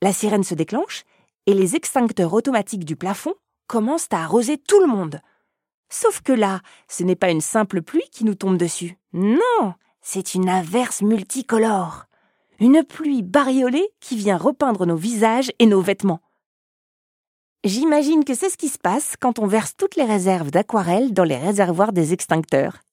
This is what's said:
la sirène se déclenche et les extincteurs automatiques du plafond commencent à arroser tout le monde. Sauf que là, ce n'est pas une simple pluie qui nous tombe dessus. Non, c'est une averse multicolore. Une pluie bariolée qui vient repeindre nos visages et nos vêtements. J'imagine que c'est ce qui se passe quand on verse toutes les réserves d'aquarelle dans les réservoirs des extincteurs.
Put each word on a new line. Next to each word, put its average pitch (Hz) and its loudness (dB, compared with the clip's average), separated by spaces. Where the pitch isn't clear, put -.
la - 0
sirène 208 0
se 180 -6
déclenche 214 -6
et 202 4
les 190 2
extincteurs 202 -2
automatiques 220 -2
du 151 -8
plafond 196 -6
commencent 240 -2
à 170 -2
arroser 226 0
tout 403 4
le 370 6
monde. 190 -4
Sauf - -2
que 269 0
là, 196 0
ce - -8
n'est 180 2
pas 185 0
une 160 0
simple 196 -2
pluie 330 -4
qui - -10
nous 214 0
tombe 190 -2
dessus. 170 -4
Non, 247 0
c'est - -8
une 185 0
averse 185 -2
multicolore. 214 -2
Une 262 6
pluie 277 -4
bariolée 262 2
qui - -10
vient 202 0
repeindre 233 0
nos 170 2
visages 226 0
et 233 8
nos 202 6
vêtements. 190 -2
J'imagine 294 2
que 277 -2
c'est 370 -2
ce - -8
qui 302 -4
se - -12
passe 208 -2
quand 247 -2
on 214 -2
verse 214 -2
toutes - -4
les 294 2
réserves 185 0
d'aquarelle 202 0
dans 185 4
les 156 0
réservoirs 190 0
des 170 2
extincteurs. 160 -2